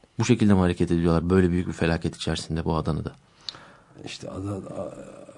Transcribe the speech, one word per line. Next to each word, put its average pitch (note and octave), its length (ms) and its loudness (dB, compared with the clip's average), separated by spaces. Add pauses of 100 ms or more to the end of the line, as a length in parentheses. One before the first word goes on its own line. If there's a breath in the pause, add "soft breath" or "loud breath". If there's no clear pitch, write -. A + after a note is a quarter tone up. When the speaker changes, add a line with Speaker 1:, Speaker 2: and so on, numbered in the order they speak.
(180)
Speaker 1:
Bu A2+ 60 0
şekilde G#2+ 300 4
mi F#2+ 60 6
hareket F2 300 2
ediyorlar E2+ 400 2
böyle F#2 200 6
büyük F2 180 -2
bir E2+ 40 -6
felaket E2 440 -2
içerisinde D#2+ 480 -4
bu E2 120 0
Adana'da? D#2 360 -4 (920 loud breath)
Speaker 2:
İşte - 260 -14
Ada-, G2 520 -10
A-, D#2 120 -10 (440)